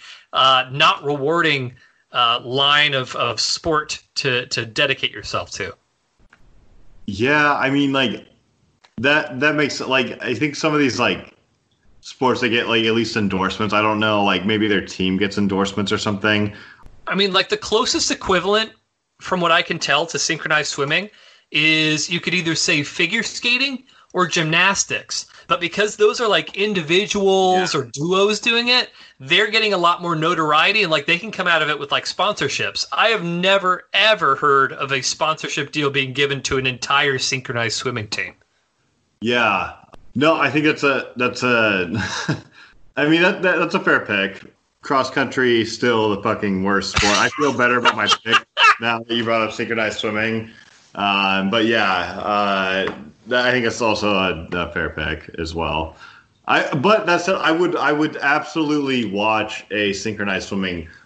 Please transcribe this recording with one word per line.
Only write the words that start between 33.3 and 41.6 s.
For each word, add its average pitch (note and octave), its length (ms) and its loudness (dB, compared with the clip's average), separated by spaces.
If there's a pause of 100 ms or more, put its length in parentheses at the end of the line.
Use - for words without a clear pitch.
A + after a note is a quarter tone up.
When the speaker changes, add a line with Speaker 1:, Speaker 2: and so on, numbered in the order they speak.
Speaker 1:
ever G3 440 4
heard C#3 360 2
of C#3+ 200 -6
a C3+ 100 0
sponsorship D#3 720 -4
deal D3 180 0
being C3 220 -2
given C3+ 300 -2
to C3+ 160 -2
an C3 80 -2
entire C3+ 520 0
synchronized A#2+ 580 -4
swimming A#2+ 320 -6
team. F#2 260 -8 (840)
Speaker 2:
Yeah. G#2+ 520 0 (420)
No, D3+ 220 4
I C#3 140 0
think D3 140 0
that's D3+ 200 0
a, C3 320 0
that's B2 260 -2
a, A2 480 2 (640)